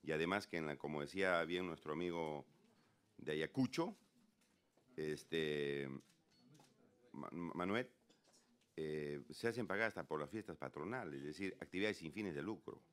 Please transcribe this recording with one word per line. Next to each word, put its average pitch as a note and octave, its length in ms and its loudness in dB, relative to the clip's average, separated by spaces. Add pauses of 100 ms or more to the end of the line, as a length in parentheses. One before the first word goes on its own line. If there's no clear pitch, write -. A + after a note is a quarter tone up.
y D2+ 100 0
además F2 340 4
que, F2 100 -4
en D#2+ 100 0
la, D2 100 -2
como D2 260 -2
decía F2 420 4
bien F2+ 220 0
nuestro D#2 260 -4
amigo E2 540 0 (720)
de D#2 140 -2
Ayacucho, B2+ 600 2 (1000)
este, D2+ 920 0 (1200)
Ma-, - 200 -8
Manuel, F2+ 560 0 (880)
eh, D2+ 440 -2 (100)
se - 180 -2
hacen A#2 180 0
pagar G2+ 220 4
hasta F2+ 160 -2
por D2+ 140 0
las D2 120 -2
fiestas G2 260 -6
patronales, D2+ 640 -4
es C#2+ 60 -6
decir, F2+ 340 -4
actividades G2+ 380 0
sin D#2+ 140 -6
fines G2+ 220 -2
de C#2+ 80 -2
lucro. - 380 -6 (120)